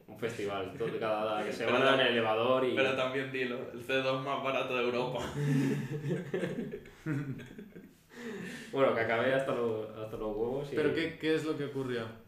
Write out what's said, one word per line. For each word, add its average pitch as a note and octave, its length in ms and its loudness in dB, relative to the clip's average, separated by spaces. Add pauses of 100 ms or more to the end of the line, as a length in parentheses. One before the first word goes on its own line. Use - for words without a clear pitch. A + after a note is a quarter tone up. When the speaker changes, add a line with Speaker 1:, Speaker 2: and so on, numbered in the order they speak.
Speaker 1:
un G#2 100 -14
festival. G2 600 -2
Todo, A2+ 100 0 (120)
cada, A2 260 0
cada G#2+ 180 0
Speaker 2:
Pero G2+ 100 -2
Speaker 1:
semana B2 380 4
Speaker 2:
tam-, - 40 8
Speaker 1:
en C3+ 60 6
el B2 60 6
elevador A#2+ 580 4
y A#2 100 2
Speaker 2:
pero C3+ 200 4
también C3 360 0
dilo, B2+ 280 -2 (140)
el A#2+ 100 -10
C C3 100 -2
dos C3+ 320 2
más C3+ 180 -2
barato B2+ 340 0
de A#2+ 60 2
Europa. A#2+ 400 0
<laughs> - 80 -6 (3500)
Speaker 1:
Bueno, C3+ 220 4
que A#2 80 2
acabé A#2 320 2
hasta C3+ 200 2
lo-, A2 360 -2 (120)
hasta A2 160 -8
los G#2+ 180 -4
huevos C3 360 -2
y B2+ 40 -6
Speaker 3:
¿Pero D3 180 2
qué, D#3+ 240 -2
qué D#3 180 2
es C#3+ 80 0
lo D#3 140 -2
que C#3+ 80 -4
ocurrió? B2 400 -4 (220)